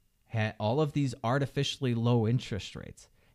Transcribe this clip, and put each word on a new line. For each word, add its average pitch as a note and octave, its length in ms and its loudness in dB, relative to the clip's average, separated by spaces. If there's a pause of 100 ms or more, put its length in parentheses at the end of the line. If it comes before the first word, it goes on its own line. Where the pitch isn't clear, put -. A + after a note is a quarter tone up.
(340)
ha-, A2 260 0
all A#2 220 0
of D3 120 0
these C#3+ 200 0 (100)
artificially C3+ 720 0
low A#2 340 4
interest - 480 -2
rates - 320 -16 (280)